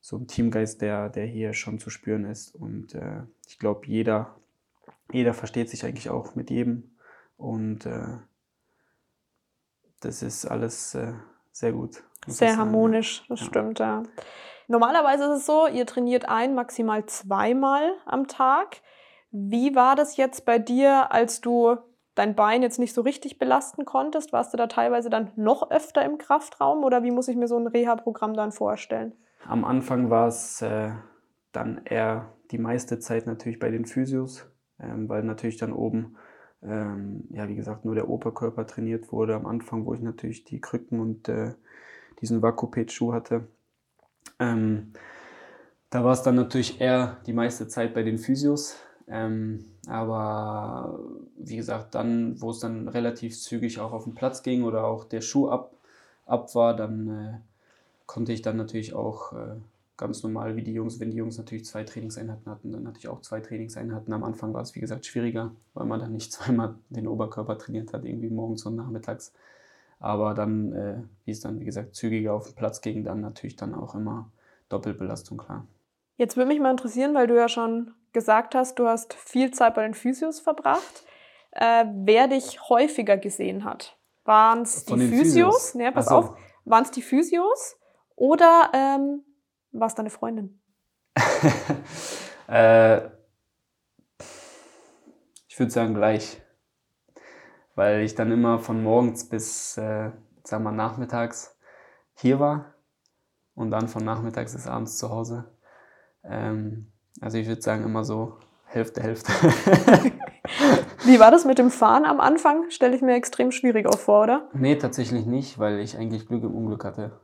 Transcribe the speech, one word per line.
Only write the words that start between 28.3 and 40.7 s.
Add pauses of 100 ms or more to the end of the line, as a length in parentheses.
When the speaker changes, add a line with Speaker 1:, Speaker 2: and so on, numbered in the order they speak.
Speaker 2:
dann
vorstellen? (340)
Speaker 1:
Am
Anfang
war's,
äh, (640)
dann
eher (180)
die
meiste
Zeit
natürlich
bei
den
Physios, (320)
ähm,
weil
natürlich
dann
oben, (460)
ähm,
ja,
wie
gesagt,
nur
der
Oberkörper
trainiert
wurde
am
Anfang,
wo
ich
natürlich
die
Krücken